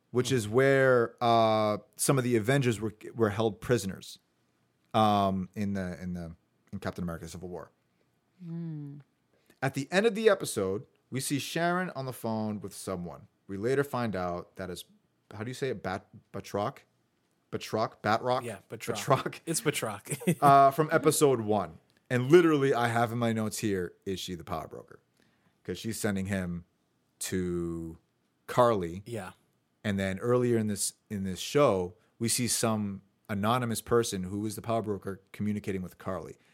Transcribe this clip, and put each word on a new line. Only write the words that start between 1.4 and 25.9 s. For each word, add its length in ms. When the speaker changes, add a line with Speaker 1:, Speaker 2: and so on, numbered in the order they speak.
Speaker 1:
some 200
of 60
the 140
Avengers 440
were, 140
were 140
held 300
prisoners, 600
um, 640
in 180
the, 260
in 140
the, 180
in 60
Captain 240
America: 240
Civil 220
War. 240
Speaker 2:
Mm. 520
Speaker 1:
At 140
the 160
end 160
of 80
the 140
episode, 560
we 80
see 220
Sharon 560
on 100
the 60
phone 480
with 120
someone. 500
We 80
later 260
find 320
out 400
that 160
is, 140
how 80
do 80
you 40
say 160
it? 120
Bat-, 240
Batroc? 460
Batroc? 500
Batroc? 440
Speaker 3:
Yeah, 140
Batroc. 240
Speaker 1:
Batroc. 400
Speaker 3:
It's 160
Batroc. 760
<laughs> 20
Speaker 1:
Uh, 300
from 220
episode 480
one. 320
And 200
literally, 440
I 140
have 220
in 60
my 160
notes 260
here, 360
"Is 160
she 140
the 100
power 240
broker?" 300
'Cause 140
she's 200